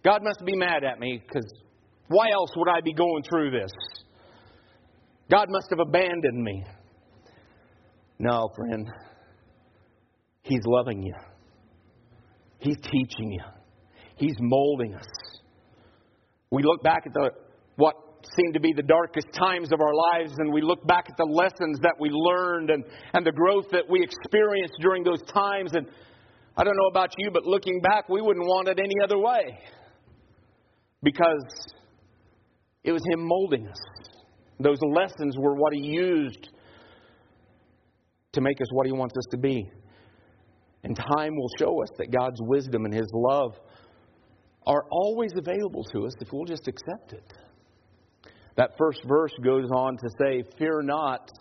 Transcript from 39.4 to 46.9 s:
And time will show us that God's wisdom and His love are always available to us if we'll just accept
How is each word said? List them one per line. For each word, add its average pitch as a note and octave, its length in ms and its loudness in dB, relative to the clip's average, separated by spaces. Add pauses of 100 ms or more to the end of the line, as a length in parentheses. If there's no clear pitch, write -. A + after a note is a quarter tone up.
And G2 120 -6
time D3+ 400 -2
will B2+ 220 -4
show E3 240 0
us - 160 -6
that - 140 -8
God's B2+ 300 0
wisdom B2 440 -2
and G#2 80 -4
His A2 200 -4
love B2 400 0 (1120)
are C#3+ 240 2
always G#3 460 0
available F3+ 460 -4 (100)
to G#2+ 120 -2
us B2+ 140 -6
if A2 120 -12
we'll C#3+ 140 -6
just E3 220 -8
accept - 460 -10